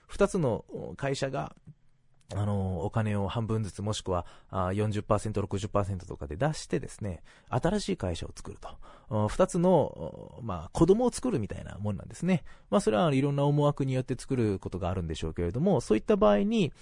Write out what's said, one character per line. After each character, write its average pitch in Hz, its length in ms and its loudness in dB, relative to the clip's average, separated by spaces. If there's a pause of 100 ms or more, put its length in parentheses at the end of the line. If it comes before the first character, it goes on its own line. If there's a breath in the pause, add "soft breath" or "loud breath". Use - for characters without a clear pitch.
二 - 220 2
つ 202 100 -2
の 123 260 0 (320)
会 139 200 -2
社 139 140 -2
が、 143 240 -6 (800)
あ 101 120 0
の、 95 380 0
お 104 60 -2
金 107 260 0
を 98 120 -2
半 113 180 -4
分 110 160 0
ず 95 80 -4
つ、 95 120 -10
も 107 100 -2
し - 100 -6
く - 80 -6
は、 87 140 0 (240 loud breath)
あ 95 200 -2
ー、 92 40 0
四 104 180 0
十 104 120 -2
パ 107 140 2
ー - 20 2
セ 110 100 -4
ン 107 40 -4
ト、 98 100 0
六 98 160 -4
十 104 100 -4
パ 101 120 2
ー 98 60 0
セ 98 80 -2
ン 92 40 -6
ト 85 80 -12
と - 100 -10
か - 100 -10
で 73 100 -8
出 139 180 0
し - 120 -12
て - 140 -2
で - 80 -10
す - 120 -14
ね、 90 220 -8 (260 soft breath)
新 180 320 0
し 196 120 -4
い 180 40 -2
会 90 200 -4
社 - 100 -8
を - 80 -12
作 - 160 -14
る - 100 -14
と。 - 80 -14
あ - 100 -16 (320 loud breath)
ー、 107 180 2
二 - 180 4
つ 185 120 -2
の、 160 840 0
ま 90 240 -6
あ、 - 60 -14
子 165 140 6
供 214 180 6
を 240 80 2
作 - 180 -2
る 180 80 0
み 104 100 -2
た - 100 -8
い - 60 -12
な - 140 -12
も 101 140 -2
ん 95 40 -4
な - 80 -10
ん - 40 -14
で - 60 -16
す - 100 -8
ね。 175 200 2 (260 soft breath)
ま 202 80 4
あ、 - 20 4
そ 214 100 2
れ 214 60 4
は 175 160 4
い 131 80 4
ろ 143 100 2
ん 139 60 0
な 143 80 2
思 147 180 4
惑 143 220 2
に 135 80 0
よ 131 80 2
っ 127 40 -2
て 127 140 -4
作 - 180 -2
る 107 220 2
こ 92 120 -6
と 92 80 -4
が 87 100 -2
あ 92 60 0
る 95 80 0
ん 82 40 -2
で 80 80 -2
し - 100 -6
ょ 82 40 0
う 80 60 -4
け 87 80 -2
れ 87 100 0
ど 120 80 -2
も、 170 200 4
そ 214 140 2
う 220 40 2
い - 20 0
っ - 40 -14
た 214 120 4
場 208 160 6
合 208 60 4
に、 202 440 2